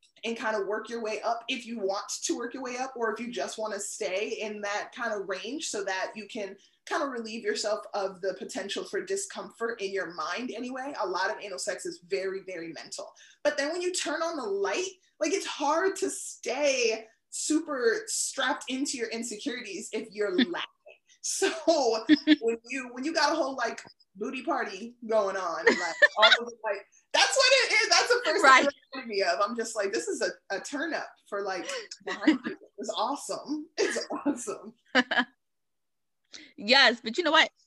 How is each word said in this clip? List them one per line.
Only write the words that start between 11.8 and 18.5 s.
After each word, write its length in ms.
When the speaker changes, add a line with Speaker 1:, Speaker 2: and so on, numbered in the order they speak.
Speaker 1:
is 220
very, 380
very 260
mental. 400
But 120
then 160
when 100
you 100
turn 300
on 140
the 80
light, 460
like, 120
it's 140
hard 500
to 140
stay 920
super 800
strapped 600